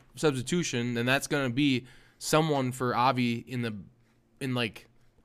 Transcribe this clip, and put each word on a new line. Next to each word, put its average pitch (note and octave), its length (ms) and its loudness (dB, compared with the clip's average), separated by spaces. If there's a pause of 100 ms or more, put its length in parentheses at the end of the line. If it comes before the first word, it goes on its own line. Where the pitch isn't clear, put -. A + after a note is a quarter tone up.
(160)
substitution, B2 840 0
and A#2+ 100 0
that's C#3 200 0
gonna C#3 240 0
be C3 340 2 (320)
someone D3 540 2
for B2+ 240 -2
Avi A#2+ 520 2
in B2 140 -6
the, A2+ 140 -4 (680)
in, C3+ 140 -4
like, A#2 320 -4 (380)